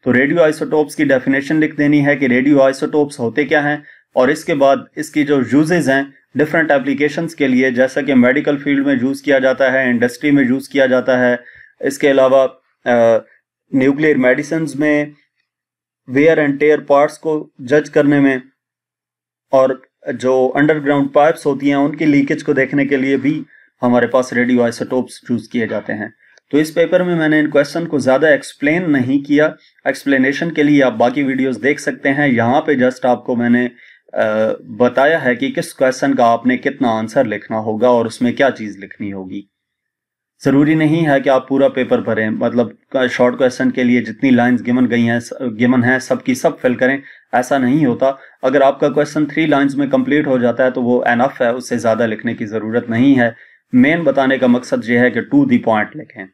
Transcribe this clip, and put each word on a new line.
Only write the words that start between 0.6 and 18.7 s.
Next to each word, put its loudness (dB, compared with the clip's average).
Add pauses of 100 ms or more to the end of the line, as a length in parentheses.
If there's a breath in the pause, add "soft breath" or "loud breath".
की 0
डेफिनेशन 0
लिख -2
देनी 2
है 2
कि -2
रेडियो 4
आइसोटोप्स 0
होते -2
क्या 0
हैं -4 (320 loud breath)
और 2
इसके -4
बाद 2
इसकी -2
जो 2
यूजेस 0
हैं -2 (240 soft breath)
डिफरेंट 0
एप्लीकेशंस -2
के -2
लिए, 2
जैसा 0
कि -2
मेडिकल 2
फील्ड -2
में 0
यूज़ -4
किया 2
जाता 2
है, 0
इंडस्ट्री -2
में 2
यूज़ -4
किया 0
जाता 0
है, 0 (380 loud breath)
इसके -2
अलावा, 4 (440)
अ, 2 (500 soft breath)
न्यूक्लियर 2
मेडिसिन्स -2
में, -2 (960 soft breath)
wear 4
and -2
tear 2
पार्ट्स 2
को -6 (100)
जज 0
करने 2
में, 2 (1120)